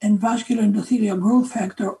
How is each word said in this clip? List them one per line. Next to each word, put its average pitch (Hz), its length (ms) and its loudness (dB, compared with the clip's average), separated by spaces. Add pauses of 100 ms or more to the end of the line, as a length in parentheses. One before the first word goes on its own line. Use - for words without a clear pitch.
and 208 180 2
vascular 233 440 -2
endothelial 208 580 0
growth 247 320 2
factor, 190 460 -6